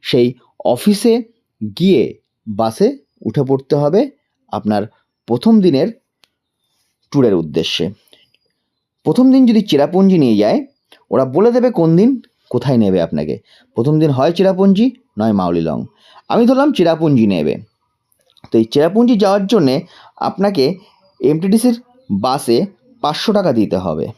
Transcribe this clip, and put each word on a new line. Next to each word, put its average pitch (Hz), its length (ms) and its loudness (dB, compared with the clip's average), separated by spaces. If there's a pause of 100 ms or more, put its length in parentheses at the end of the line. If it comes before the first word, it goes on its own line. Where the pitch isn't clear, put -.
সেই 123 220 0 (480)
অফিসে 208 400 0 (460)
গিয়ে 123 420 0 (440)
বাসে 113 420 -2 (340)
উঠে 139 220 -4
পড়তে 135 320 -2
হবে 147 240 0 (520)
আপনার 104 300 -4 (460)
প্রথম 135 320 2
দিনের 165 280 2 (1200)
ট্যুরের 123 220 2
উদ্দেশ্যে। 80 500 -4 (1200)
প্রথম 247 260 2
দিন 262 140 4
যদি 226 220 2
চেরাপুঞ্জি 175 500 2
নিয়ে 117 240 2
যায়, 139 160 2 (520)
ওরা 131 160 0
বলে 180 260 2
দেবে 247 180 0
কোন 165 260 0
দিন 214 140 4 (380)
কোথায় 123 300 0
নেবে 95 220 2
আপনাকে। 76 340 -4 (420)
প্রথম 135 220 0
দিন 156 120 2
হয় 135 240 0
চেরাপুঞ্জি, 190 520 2 (300)
নয় - 200 0
মাওলিলং। 82 420 -2 (520)
আমি 214 160 0
ধরলাম 269 260 2
চেরাপুঞ্জি 156 540 2
নেবে, 80 280 -2 (880)
তো - 140 -14
এই 113 140 2
চেরাপুঞ্জি 208 440 2
যাওয়ার 196 300 0
জন্যে 160 280 0 (540)
আপনাকে 196 360 -2 (560)
এমটিডিসির 196 560 0 (480)
বাসে 127 340 0 (440)
পাঁচশো 151 300 -4
টাকা 190 200 0
দিতে 98 260 0
হবে। 80 280 -4 (120)